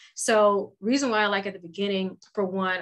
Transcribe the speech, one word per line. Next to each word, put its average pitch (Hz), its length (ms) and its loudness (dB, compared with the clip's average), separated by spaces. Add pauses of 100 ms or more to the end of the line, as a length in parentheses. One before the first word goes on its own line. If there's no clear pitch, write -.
(140)
So 208 680 2
reason 254 300 0
why 214 120 0
I 208 40 2
like 196 200 -2
at 190 80 -8
the 190 40 -14
beginning, 190 600 -4 (160)
for 202 100 -2
one, 185 380 -2